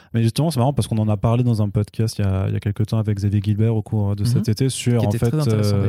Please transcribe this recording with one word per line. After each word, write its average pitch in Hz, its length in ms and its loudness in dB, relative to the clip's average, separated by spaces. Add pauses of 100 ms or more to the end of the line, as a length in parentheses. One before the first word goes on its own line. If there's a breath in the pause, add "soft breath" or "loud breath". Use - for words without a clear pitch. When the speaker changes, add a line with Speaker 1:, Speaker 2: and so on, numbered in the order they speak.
(120)
Speaker 1:
Mais 113 100 0
justement, 139 280 0
c'est 131 80 -4
marrant 131 160 2
parce 113 120 -2
qu'on 113 120 -2
en 107 100 2
a 104 80 2
parlé 117 260 2
dans 113 200 2
un 101 80 0
podcast 107 480 -2
il 101 80 0
y - 20 2
a, 95 200 0
il 104 40 -2
y 104 60 -2
a - 20 -2
quelques 101 240 -2
temps 113 140 -2
avec 104 180 -2
Xavier 101 260 0
Gilbert 107 320 0
au 110 60 0
cours 101 360 -2
de 101 80 -4
cet 127 240 0
Speaker 2:
Mhm. 110 40 0
Speaker 1:
été 131 160 0
sur, 120 320 0
Speaker 2:
Qui 107 60 2
était 104 100 0
Speaker 1:
en - 40 -4
fait, 117 100 2
Speaker 2:
très 156 100 -2
intéressant, 107 360 2
Speaker 1:
euh, 98 120 0